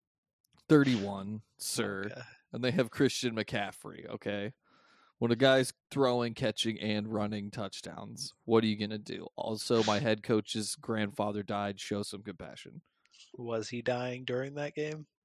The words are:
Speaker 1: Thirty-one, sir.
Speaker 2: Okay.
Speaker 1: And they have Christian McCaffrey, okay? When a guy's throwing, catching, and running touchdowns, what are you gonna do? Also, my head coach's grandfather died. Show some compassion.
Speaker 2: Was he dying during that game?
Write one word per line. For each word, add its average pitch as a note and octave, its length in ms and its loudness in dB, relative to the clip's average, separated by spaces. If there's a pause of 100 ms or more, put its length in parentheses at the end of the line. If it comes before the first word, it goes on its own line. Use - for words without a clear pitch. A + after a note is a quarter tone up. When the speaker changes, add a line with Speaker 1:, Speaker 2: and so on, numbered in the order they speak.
(680)
Speaker 1:
Thirty-one, G#2+ 720 6 (160)
sir. G2+ 480 -4
Speaker 2:
Okay. A2+ 160 -10 (300)
Speaker 1:
And A#2+ 120 -6
they B2+ 80 0
have B2 200 2
Christian B2+ 440 2
McCaffrey, G#2 720 -6
okay? G2+ 460 -6 (680)
When A#2 120 2
a A#2+ 40 6
guy's C3 380 6 (160)
throwing, B2 440 2
catching, A2 460 -2
and G#2 340 0
running G#2 380 -2
touchdowns, A2 800 -10 (120)
what A2+ 180 8
are A2+ 40 4
you G#2+ 100 2
gonna G#2+ 200 -4
do? - 380 -8
Also, A2+ 480 2
my G#2 160 4
head A2 240 2
coach's G#2+ 520 0
grandfather G#2 680 -2
died. G2+ 360 -4
Show G#2 240 -4
some G2+ 200 -10
compassion. F#2 580 -14 (560)
Speaker 2:
Was A#2 320 -4
he A#2+ 120 -6
dying B2 440 -2
during C3 300 -4
that D3 200 -6
game? D3+ 320 -6 (180)